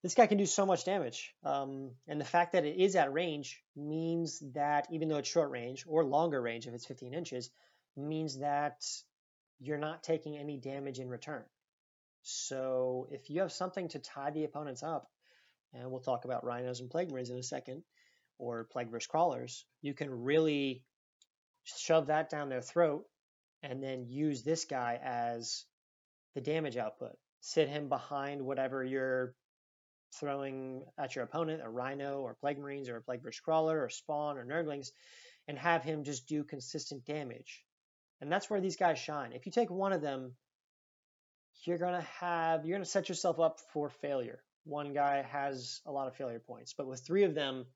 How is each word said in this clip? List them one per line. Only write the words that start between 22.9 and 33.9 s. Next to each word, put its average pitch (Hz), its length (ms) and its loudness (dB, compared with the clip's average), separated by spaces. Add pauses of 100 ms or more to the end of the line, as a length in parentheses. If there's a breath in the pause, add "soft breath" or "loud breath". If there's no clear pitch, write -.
and 135 180 -4
then 131 240 -4
use 135 380 0
this 160 200 2
guy 120 380 0
as 117 640 -2 (720)
the - 40 -2
damage 147 360 0
output. 117 400 -4 (240)
Sit 151 280 4
him 147 200 -4
behind 139 540 -2
whatever 131 420 0
you're 131 500 0 (840)
throwing 135 640 -4 (140)
at 139 180 -6
your 127 100 -2
opponent, 156 380 -2
a 113 60 -8
Rhino 139 520 -4
or 117 200 -6
Plague 143 180 0
Marines 139 300 -8
or 120 80 -6
a 117 60 -10
Plague 123 200 -6
Verse 127 180 -10
Crawler 160 420 4
or 117 80 0